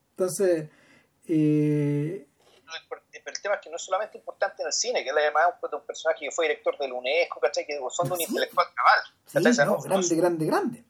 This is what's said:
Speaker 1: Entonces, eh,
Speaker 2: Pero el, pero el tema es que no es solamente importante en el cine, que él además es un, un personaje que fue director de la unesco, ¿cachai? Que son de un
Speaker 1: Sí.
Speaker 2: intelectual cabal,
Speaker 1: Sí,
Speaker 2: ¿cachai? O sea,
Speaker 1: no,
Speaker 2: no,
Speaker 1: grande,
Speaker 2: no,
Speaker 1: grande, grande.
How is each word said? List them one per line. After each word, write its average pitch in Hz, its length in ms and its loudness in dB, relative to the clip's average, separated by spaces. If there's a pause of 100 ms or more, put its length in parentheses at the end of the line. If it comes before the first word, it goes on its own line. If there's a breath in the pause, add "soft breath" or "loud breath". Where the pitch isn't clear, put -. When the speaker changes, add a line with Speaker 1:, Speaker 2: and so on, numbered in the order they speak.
(120)
Speaker 1:
Entonces, 180 580 0 (580 soft breath)
eh, 151 1000 2 (380)
Speaker 2:
Pero 170 100 -14
el, - 260 -14 (100)
pero - 240 -14
el - 60 -14
tema 202 140 -2
es - 60 -6
que - 80 -20
no 156 60 -10
es 170 60 -10
solamente 208 360 -4
importante - 440 -4
en 165 60 -2
el 143 60 -2
cine, 214 300 -2
que - 60 -4
él 147 80 0
además 151 400 4
es - 60 -8 (100)
un, 143 60 -6
un - 60 -14
personaje 151 400 -4
que 127 60 -6
fue 170 160 0
director 147 300 -2
de 139 100 -4
la 127 60 -10
unesco, 135 460 -2
¿cachai? 165 260 0
Que 147 140 -6 (100)
son 147 180 -2
de 180 60 -4
un 175 60 -4
Speaker 1:
Sí. 160 100 -4
Speaker 2:
intelectual - 460 0
cabal, 131 240 6 (260)
Speaker 1:
Sí, - 80 -20
Speaker 2:
¿cachai? 190 180 4
O - 40 2
sea, 185 100 4
Speaker 1:
no, 196 120 2
Speaker 2:
no, - 40 -10
Speaker 1:
grande, 175 340 0
Speaker 2:
no, 160 60 2
Speaker 1:
grande, 170 240 2
grande. 294 440 -2